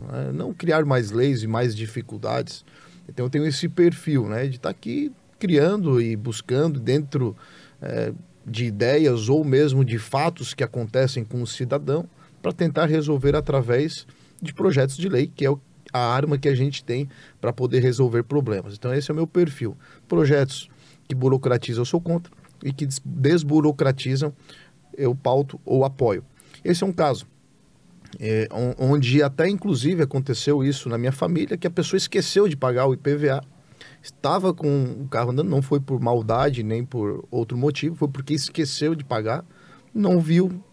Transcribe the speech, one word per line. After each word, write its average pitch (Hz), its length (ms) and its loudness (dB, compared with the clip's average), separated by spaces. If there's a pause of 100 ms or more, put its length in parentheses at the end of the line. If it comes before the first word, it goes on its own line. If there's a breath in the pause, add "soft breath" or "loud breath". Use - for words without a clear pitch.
(120)
né? 131 220 -6
Não 160 200 -6
criar 160 320 0
mais 123 260 2
leis 123 320 2
e 110 40 -4
mais 113 280 0
dificuldades. 110 920 -8 (420 loud breath)
Então, - 180 -6
eu 131 40 -4
tenho 147 160 0
esse 160 240 -2
perfil, 165 580 2
né, 117 200 -4
de 127 120 -8
tá - 100 -6
aqui 277 440 -6 (260)
criando 165 640 4
e 113 140 -2
buscando 123 600 -2
dentro, 131 580 0 (460 loud breath)
é, 113 320 -4 (320)
de 117 200 -4
ideias 120 640 2
ou 156 160 4
mesmo 135 380 4
de 113 140 0
fatos 139 560 -2
que 135 100 -4
acontecem 127 600 -2
com 120 180 -6
o 117 60 -4
cidadão 143 580 -2 (360 soft breath)
pra - 100 -2
tentar 165 340 0
resolver 147 480 2
através 139 720 0 (360 soft breath)
de - 120 -10
projetos 135 440 2
de 175 100 -2
lei, 151 260 0
que 143 120 -2
é 135 40 4
o, 143 100 0 (320)
a 127 80 -2
arma 135 380 2
que 143 120 0
a 139 60 4
gente 139 280 -2
tem 131 260 -4 (300 loud breath)
pra 117 140 -2
poder 127 260 2
resolver 120 440 2
problemas. 107 520 -2
Então, 123 180 -6
esse 139 160 -2
é 151 40 -4
o - 20 -2
meu 160 100 0
perfil. 160 500 0 (320 loud breath)
Projetos 143 640 2 (380 soft breath)
que 131 80 -6
burocratizam, 127 680 0
eu 123 40 0
sou 170 160 -2
contra, 170 300 -4 (300)
e 139 120 -4
que 143 120 -6
des-, 135 200 -6
desburocratizam, 143 1300 2 (640 loud breath)
eu 127 180 2
pauto 135 480 0
ou 131 220 2
apoio. 127 400 0 (360 loud breath)
Esse 175 220 0
é 190 40 0
um 190 40 0
caso, 156 340 0 (960)
é, 110 320 0
on-, 127 440 0
onde 139 280 4
até 160 240 2
inclusive 175 560 0
aconteceu 135 580 0
isso 135 280 -2
na 117 80 -2
minha 123 160 0
família, 170 420 -2
que 175 120 -6
a 170 40 -2
pessoa 175 260 -2
esqueceu 196 520 2
de 143 80 -2
pagar 127 300 0
o 131 60 2
I 127 40 -2
P 143 180 0
V 147 140 0
A, 139 120 0 (600 loud breath)
estava 185 500 0
com 143 460 0
o 135 80 -10
carro 120 240 -2
andando, 151 180 0
não 139 120 2
foi 143 180 0
por 135 220 -4
maldade 117 600 0
nem 113 200 -2
por 104 480 -6
outro 120 260 -4
motivo, 143 380 -2
foi 147 140 -2
porque 139 240 -6
esqueceu 151 600 -2
de 147 120 -6
pagar, 117 400 -4 (480 loud breath)
não 190 260 4
viu 170 420 2 (120)